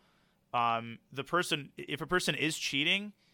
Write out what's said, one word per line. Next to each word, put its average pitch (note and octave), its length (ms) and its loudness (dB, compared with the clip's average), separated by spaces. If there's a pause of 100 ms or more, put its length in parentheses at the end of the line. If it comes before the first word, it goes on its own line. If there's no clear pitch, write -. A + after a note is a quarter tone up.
(540)
um, A#2 460 2 (120)
the C3+ 120 -6
person, E3 540 0
if D3 240 -6
a D3 60 -6
person F3+ 280 2
is D3 220 0
cheating F#3 540 0 (220)